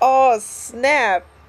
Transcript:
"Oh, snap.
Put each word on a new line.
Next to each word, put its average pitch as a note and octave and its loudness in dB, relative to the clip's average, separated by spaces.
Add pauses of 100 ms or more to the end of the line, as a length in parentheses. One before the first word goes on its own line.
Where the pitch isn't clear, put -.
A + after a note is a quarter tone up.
"Oh, C4 4
snap. A#3+ -4 (240)